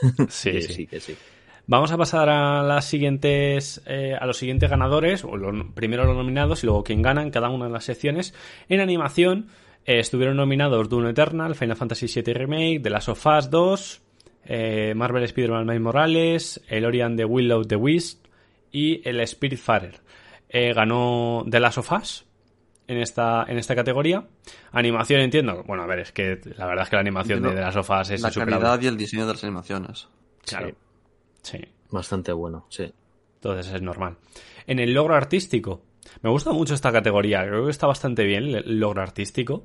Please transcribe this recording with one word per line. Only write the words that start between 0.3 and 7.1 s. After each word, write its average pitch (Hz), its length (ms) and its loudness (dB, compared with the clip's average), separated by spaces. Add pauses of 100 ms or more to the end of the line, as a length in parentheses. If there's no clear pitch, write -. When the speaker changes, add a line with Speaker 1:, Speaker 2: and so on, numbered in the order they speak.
Speaker 1:
Que 90 100 -2
Speaker 2:
sí. 82 120 -8
Speaker 1:
sí, 87 140 -10
que 80 120 -14
sí. - 160 -14 (500)
Speaker 2:
Vamos 143 260 4
a 170 60 0
pasar 160 320 2
a 143 320 2
las 143 240 0
siguientes, 143 1000 0
eh, 135 320 -4
a 127 80 -4
los 123 100 -4
siguientes 131 320 0
ganadores, 147 540 2
o 110 120 -8
lo, 101 380 -6
primero 113 320 0
los 127 100 4
nominados 131 480 0
y 120 40 0
luego 104 160 4
quién 104 180 0
gana 135 220 2